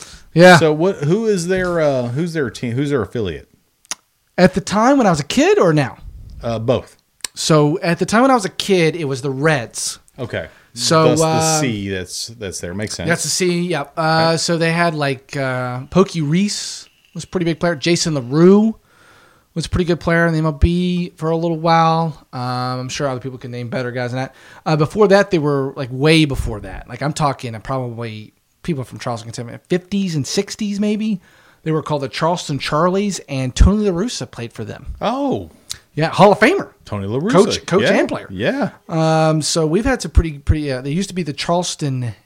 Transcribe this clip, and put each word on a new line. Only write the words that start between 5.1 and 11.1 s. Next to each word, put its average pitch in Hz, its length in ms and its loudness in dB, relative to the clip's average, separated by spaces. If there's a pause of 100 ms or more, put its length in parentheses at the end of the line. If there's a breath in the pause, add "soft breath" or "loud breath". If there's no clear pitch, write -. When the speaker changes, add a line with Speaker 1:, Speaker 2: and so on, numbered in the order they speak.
Speaker 1:
was 156 80 2
a 147 60 -6
kid 370 340 2
or 175 140 4
now? 139 240 0 (460)
Speaker 2:
Uh, 117 160 -4
both. 117 380 -2 (360)
Speaker 1:
So 151 480 2
at 170 180 -2
the 180 60 0
time 208 180 2
when 269 80 4
I 262 40 4
was 214 100 0
a 180 40 -4
kid, 175 460 0
it 170 100 -6
was 131 160 -4
the 147 100 -4
Reds. 135 680 -2 (200)
Speaker 2:
Okay. 110 300 -8 (240 soft breath)
Speaker 1:
So, 160 420 4